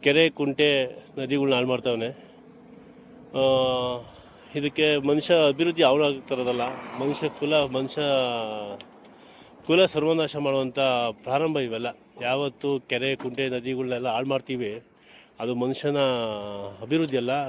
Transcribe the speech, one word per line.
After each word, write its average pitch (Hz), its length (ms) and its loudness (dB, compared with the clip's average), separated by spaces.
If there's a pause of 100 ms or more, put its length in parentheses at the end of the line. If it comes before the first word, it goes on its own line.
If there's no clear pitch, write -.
ಕೆರೆ, 147 180 6 (140)
ಕುಂಟೆ, 147 300 2 (500)
ನದಿಗಳ್ನ 139 400 0
ಹಾಳು 127 140 0
ಮಾಡ್ತಾವನೆ. 117 360 -2 (1300)
ಆ, 135 40 4 (1160)
ಇದಕ್ಕೆ 147 260 0 (240)
ಮನುಷ್ಯ 151 240 4 (180)
ಅಭಿವೃದ್ಧಿ 165 380 2
ಅವನು 151 180 4
ಆಗ್ತಿರೋದಲ್ಲ, 123 560 -2 (380)
ಮನುಷ್ಯ 143 240 -2 (120)
ಕುಲ, 147 160 -2 (220)
ಮನುಷ್ಯ 135 260 -2 (1700)
ಕುಲ 165 120 4 (140)
ಸರ್ವನಾಶ 156 400 0 (120)
ಮಾಡುವಂಥ 135 340 -2 (460)
ಪ್ರಾರಂಭ 151 320 0 (100)
ಇವೆಲ್ಲ. 113 220 -4 (360)
ಯಾವತ್ತು 139 440 -2 (200)
ಕೆರೆ, 127 200 0 (120)
ಕುಂಟೆ, 127 220 -4 (100)
ನದಿಗಳ್ನೆಲ್ಲ 127 600 -4
ಹಾಳು 131 180 -2
ಮಾಡ್ತೀವಿ, 127 380 -4 (680)
ಅದು 120 100 -2 (120)
ಮನುಷ್ಯನ 143 360 -2 (880)
ಅಭಿವೃದ್ಧಿ 143 360 0
ಅಲ್ಲ 127 140 -2 (140)